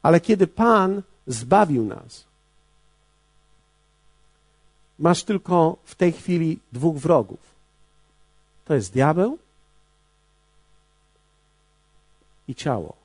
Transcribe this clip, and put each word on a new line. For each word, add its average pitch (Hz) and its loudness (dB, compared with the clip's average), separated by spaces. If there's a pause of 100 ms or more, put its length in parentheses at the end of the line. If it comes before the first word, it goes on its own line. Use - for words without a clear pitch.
Ale 165 4
kiedy 185 0
Pan 202 0 (240)
zbawił 131 0
nas, - -14 (2750)
masz 165 2
tylko 175 0
w - -20
tej 175 0
chwili 165 -4 (140)
dwóch 147 -2
wrogów. 131 0 (1200)
To 156 -4
jest 98 -4
diabeł 165 0 (3000)
i 131 -12
ciało. 107 -6 (100)